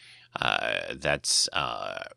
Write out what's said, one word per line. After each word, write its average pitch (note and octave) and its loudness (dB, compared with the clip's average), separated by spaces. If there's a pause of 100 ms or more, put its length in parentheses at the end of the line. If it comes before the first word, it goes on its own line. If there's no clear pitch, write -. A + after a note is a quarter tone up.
(340)
Uh, G1+ 0
that's, - 2
uh, G1+ -2 (140)